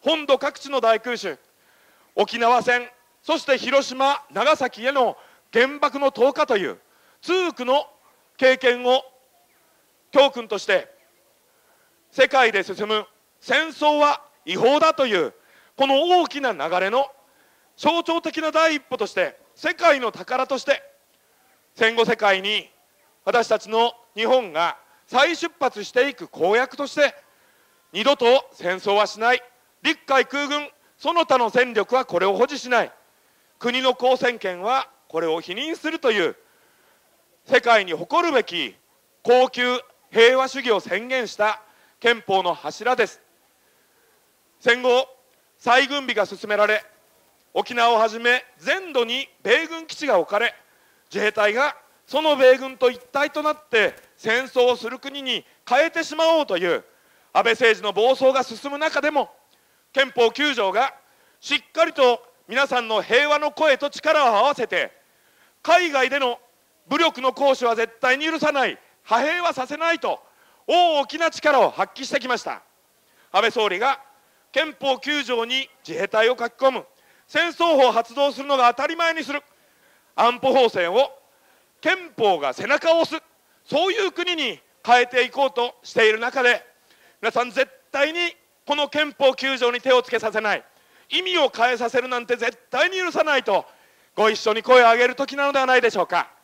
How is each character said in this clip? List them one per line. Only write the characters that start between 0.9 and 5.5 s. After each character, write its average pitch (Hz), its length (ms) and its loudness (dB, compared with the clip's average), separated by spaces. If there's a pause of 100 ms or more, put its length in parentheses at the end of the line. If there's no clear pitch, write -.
空 240 160 -6
襲、 175 220 -8 (760)
沖 208 240 0
縄 233 240 4
戦、 240 260 0 (340)
そ 311 160 -2
し - 60 -10
て 262 140 2
広 269 280 0
島、 269 360 -2 (100)
長 254 240 2
崎 240 280 -6
へ 262 80 -2
の 247 240 0 (360)